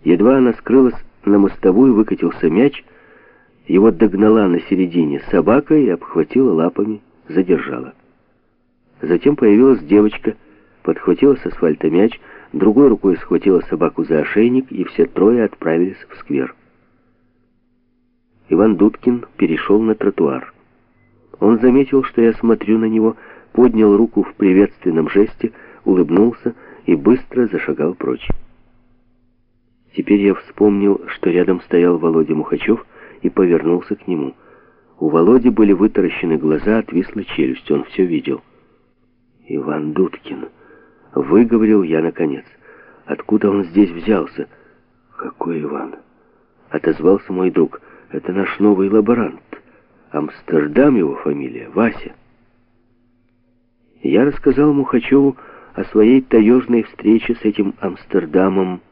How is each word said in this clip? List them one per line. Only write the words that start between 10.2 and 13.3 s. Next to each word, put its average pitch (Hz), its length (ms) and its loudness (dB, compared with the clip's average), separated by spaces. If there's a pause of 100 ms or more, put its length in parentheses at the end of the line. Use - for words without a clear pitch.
подхватила 90 540 0
с - 100 -12
асфальта 80 440 -2
мяч, 98 300 0 (320)
другой 127 360 2
рукой 98 280 0
схватила 90 440 0